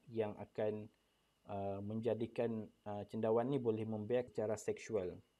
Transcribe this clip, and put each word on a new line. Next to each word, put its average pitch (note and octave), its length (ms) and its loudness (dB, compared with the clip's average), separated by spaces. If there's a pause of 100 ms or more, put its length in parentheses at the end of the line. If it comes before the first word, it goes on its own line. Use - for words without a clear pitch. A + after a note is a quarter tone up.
yang A2 320 -2
akan, G#2+ 480 -2 (640)
ah, G2 320 -2
menjadikan, A2+ 880 0 (160)
ah, G#2 240 -6
cendawan A2+ 400 4
ni C#3+ 80 2
boleh A2+ 240 2
membiak A2 480 0
secara A2 240 0
seksual. G2+ 640 -2 (220)